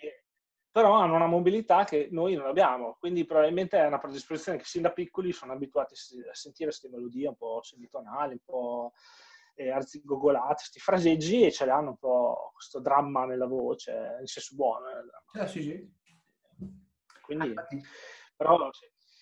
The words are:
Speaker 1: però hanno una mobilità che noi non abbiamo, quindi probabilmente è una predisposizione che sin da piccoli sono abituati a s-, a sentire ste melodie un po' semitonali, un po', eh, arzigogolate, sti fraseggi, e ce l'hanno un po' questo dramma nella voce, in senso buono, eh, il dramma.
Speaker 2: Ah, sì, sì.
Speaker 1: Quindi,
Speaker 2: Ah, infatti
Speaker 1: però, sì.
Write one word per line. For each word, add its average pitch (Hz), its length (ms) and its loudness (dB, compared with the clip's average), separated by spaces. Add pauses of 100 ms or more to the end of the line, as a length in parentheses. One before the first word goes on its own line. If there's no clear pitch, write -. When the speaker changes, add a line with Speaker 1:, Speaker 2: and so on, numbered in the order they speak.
(720)
Speaker 1:
però 214 240 8
hanno 180 200 4
una 165 120 4
mobilità 180 580 4
che 147 260 0
noi 175 240 0
non 139 120 -4
abbiamo, 127 520 0
quindi 175 260 -2
probabilmente 165 540 2
è 156 80 6
una 143 120 0
predisposizione 151 600 -8
che - 60 -16
sin - 180 -6
da 170 100 2
piccoli 180 400 -6
sono 131 200 -14
abituati 135 420 -4
a - 20 -20
s-, 123 340 -18
a - 40 -16
sentire 151 380 -8
ste - 160 -18
melodie 123 400 -8
un 110 80 -10
po' 117 260 -8
semitonali, 123 720 -10
un 120 120 -14
po', 120 480 -6 (640)
eh, 135 160 -6
arzigogolate, 139 960 -2
sti - 160 -20
fraseggi, 175 640 4
e 165 80 6
ce - 120 -4
l'hanno 135 260 2
un - 60 -12
po' 123 580 0
questo - 260 -14
dramma 139 440 2
nella 127 220 -4
voce, 123 720 -6
in 135 60 -14
senso - 300 -14
buono, 127 320 -2
eh, 131 100 -12
il 120 80 -16
dramma. - 380 -12
Speaker 2:
Ah, - 40 -6
sì, 165 140 -8
sì. 165 300 -10 (1300)
Speaker 1:
Quindi, 156 220 -6
Speaker 2:
Ah, 139 60 -2
infatti 139 320 -10 (540)
Speaker 1:
però, 160 360 4
sì. - 140 -20 (360)